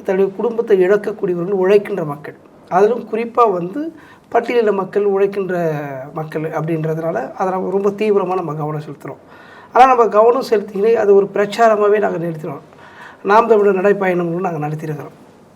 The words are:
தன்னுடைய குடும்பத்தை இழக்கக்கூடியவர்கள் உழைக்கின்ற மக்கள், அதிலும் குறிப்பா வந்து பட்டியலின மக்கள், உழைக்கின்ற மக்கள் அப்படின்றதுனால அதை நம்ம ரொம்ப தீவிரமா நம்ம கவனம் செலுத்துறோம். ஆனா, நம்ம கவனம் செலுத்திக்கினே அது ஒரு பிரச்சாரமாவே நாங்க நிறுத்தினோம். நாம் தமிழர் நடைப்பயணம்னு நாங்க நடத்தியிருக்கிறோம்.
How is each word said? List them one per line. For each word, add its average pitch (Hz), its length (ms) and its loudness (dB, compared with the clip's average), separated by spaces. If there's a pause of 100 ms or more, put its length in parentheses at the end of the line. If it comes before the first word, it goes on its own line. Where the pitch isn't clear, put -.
தன்னுடைய 190 320 -2
குடும்பத்தை 226 440 0
இழக்கக்கூடியவர்கள் 190 840 0
உழைக்கின்ற 202 420 2
மக்கள், 147 320 -10 (320)
அதிலும் 214 440 2
குறிப்பா 233 400 0
வந்து 196 420 -6 (380)
பட்டியலின 233 400 0
மக்கள், 196 320 -2
உழைக்கின்ற 196 680 -2 (420)
மக்கள் 156 280 -8
அப்படின்றதுனால 160 880 -4
அதை 196 200 -4
நம்ம 185 180 -4
ரொம்ப 196 200 0
தீவிரமா 202 440 0
நம்ம 170 200 -6
கவனம் 151 320 -6
செலுத்துறோம். - 380 -16 (480)
ஆனா, 247 140 8
நம்ம 240 220 4
கவனம் 226 420 4
செலுத்திக்கினே 208 440 0
அது 202 200 4
ஒரு 196 200 4
பிரச்சாரமாவே 208 640 2
நாங்க 185 280 -2
நிறுத்தினோம். 160 380 -10 (580)
நாம் 214 240 4
தமிழர் 202 340 4
நடைப்பயணம்னு 185 680 0
நாங்க 156 200 -6
நடத்தியிருக்கிறோம். 151 500 -10 (380)